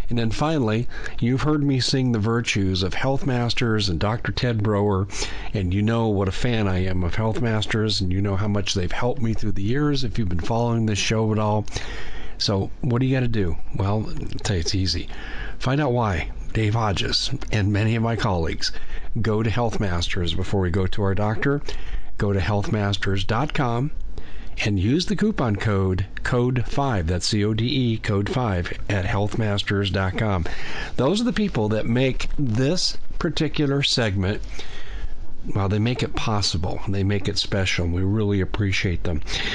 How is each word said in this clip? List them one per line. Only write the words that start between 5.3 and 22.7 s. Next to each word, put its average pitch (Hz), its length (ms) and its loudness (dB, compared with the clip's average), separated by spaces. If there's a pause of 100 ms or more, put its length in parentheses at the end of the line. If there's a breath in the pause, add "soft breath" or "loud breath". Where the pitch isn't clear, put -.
and 92 200 -2
you 104 80 2
know 113 260 2
what 98 220 0
a - 20 0
fan 113 380 0
I 92 160 0
am 92 180 0
of 87 120 0
Health 113 260 0
Masters, 107 580 0
and 92 100 0
you 95 120 0
know 101 160 0
how 98 100 0
much 101 260 0
they've 87 160 -2
helped 123 320 0
me 113 120 0
through 107 180 2
the 95 100 2
years 135 440 2
if 95 120 -2
you've 107 120 0
been 87 100 0
following 117 460 0
this 107 120 0
show 110 360 0
at 104 60 0
all. 107 260 0 (720 loud breath)
So 98 420 0
what 120 220 0
do 131 40 2
you 131 120 0
gotta 123 100 0
do? 101 300 2 (180)
Well, 104 320 0
I'll - 360 -2
tell 104 120 -2
you, 85 60 0
it's 85 140 -2
easy. 90 340 -2 (500 loud breath)
Find 139 220 0
out 139 100 0
why 110 380 0 (240)
Dave 107 220 0
Hodges - 560 0 (200)
and 104 220 2
many 110 220 2
of 113 80 0
my 117 120 0
colleagues 87 560 0 (500 loud breath)
go 107 220 2
to 113 60 0
Health 117 320 0
Masters 87 520 0
before 95 280 0
we 90 80 2
go 92 180 2
to 104 160 2
our 98 120 2
doctor. 110 460 0 (560 loud breath)
Go 104 140 0
to 98 80 0
health 101 320 0